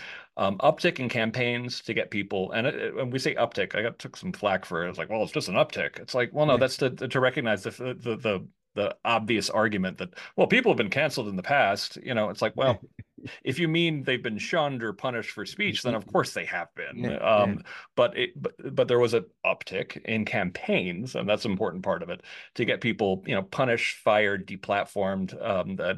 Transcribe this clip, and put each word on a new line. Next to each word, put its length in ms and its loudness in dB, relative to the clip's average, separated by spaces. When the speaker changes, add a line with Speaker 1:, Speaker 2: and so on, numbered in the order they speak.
Speaker 1:
um, 240 2
uptick 400 4
in 100 -2
campaigns 720 -2
to 140 -4
get 160 -2
people, 400 -2
and 160 0
it, 80 0
it, 200 -4
when 140 -2
we 80 -2
say 160 0
uptick, 420 0
I 60 0
got, 160 -2
took 200 -14
some 160 -6
flack 320 0
for 200 -2
it. 40 -4
It's 100 -8
like, 100 -6
"Well, 140 0
it's 80 -4
just 180 -4
an 60 -2
uptick." 420 0
It's 160 -10
like, 180 0
well, 140 2
no, 80 6
Speaker 2:
Yeah. 60 6
Speaker 1:
that's 180 2
to, 140 2
to 280 -2
recognize 440 2
the, 80 -6
the, 460 -6
the, 300 -2
the 280 0
obvious 460 2
argument 480 2
that, 160 -8
"Well, 100 6
people 260 6
have 60 2
been 140 0
canceled 360 0
in 80 -4
the 60 -2
past." 640 2
You 100 -4
know, 160 2
it's 140 -4
like, 120 0
well, 300 2
Speaker 2:
<laughs> 580 -16
Speaker 1:
if 140 -2
you 100 2
mean 360 2
they've 180 0
been 160 -4
shunned 460 0
or 100 -2
punished 380 -4
for 120 -8
speech, 380 -2
then 140 0
of 100 -6
course 280 0
they 120 -4
have 300 -6
been. 240 -10
Speaker 2:
Yeah, 180 -2
Speaker 1:
Um, 380 6
Speaker 2:
yeah. 60 -8
Speaker 1:
but 200 4
it, 240 -2
but, 360 -8
but 120 4
there 120 6
was 160 4
an 100 2
uptick 600 -4
in 180 0
campaigns, 920 -2
and 120 -2
that's 160 2
an 80 0
important 320 -2
part 200 -2
of 80 -6
it, 100 -10
to 100 -2
get 160 0
people, 460 0
you 80 -2
know, 80 0
punished, 600 0
fired, 420 4
deplatformed, 880 -2
um, 360 0
uh, 180 0